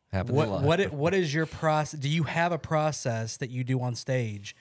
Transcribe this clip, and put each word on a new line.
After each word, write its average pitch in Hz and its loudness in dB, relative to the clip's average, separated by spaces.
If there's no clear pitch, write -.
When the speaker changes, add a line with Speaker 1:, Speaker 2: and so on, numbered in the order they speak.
Speaker 1:
Happens 98 0
Speaker 2:
What, 151 4
Speaker 1:
a - -2
lot. 95 0
Speaker 2:
what, 160 4
i-, 190 2
what 156 0
is 170 2
your 160 0
process? 151 0
Do 135 -2
you 160 2
have 170 2
a 160 -2
process 135 -2
that 120 -6
you 123 -2
do 127 0
on 123 -2
stage 110 -4